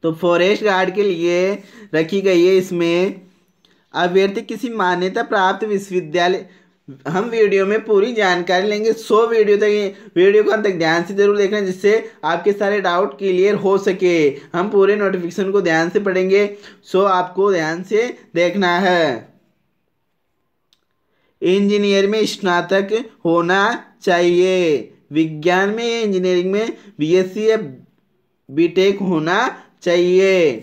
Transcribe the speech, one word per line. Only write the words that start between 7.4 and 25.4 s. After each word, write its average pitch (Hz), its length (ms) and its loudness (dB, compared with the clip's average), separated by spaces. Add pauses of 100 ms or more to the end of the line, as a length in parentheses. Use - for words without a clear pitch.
में 214 200 -2
पूरी 214 280 2
जानकारी 185 540 0
लेंगे। 214 260 -2
सो 226 340 0
वीडियो 214 300 2
तक, 208 380 0 (200)
वीडियो 202 280 4
को - 80 2
अंत 214 140 0
तक 190 120 0
ध्यान 165 260 0
से 190 100 -8
जरूर 202 240 2
देखना 202 240 0
जिससे 202 500 0 (140)
आपके 175 280 0
सारे 202 280 -2
डाउट 185 360 -2
क्लियर 196 400 0
हो 196 220 2
सके। 185 380 0 (360)
हम 180 160 -2
पूरे 202 260 2
नोटिफिकेशन 190 560 -4
को 202 120 2
ध्यान 165 260 0
से 208 120 -2
पढ़ेंगे, 190 440 2 (380)
सो 185 200 0
आपको 185 500 0
ध्यान 165 300 -4
से 220 240 -2 (280)
देखना 175 440 0
है। 170 540 0 (2000)
इंजीनियर 202 680 2
में 214 200 0
स्नातक 196 760 -2 (220)
होना 175 380 2 (380)
चाहिए, 175 760 2 (340)
विज्ञान 160 580 0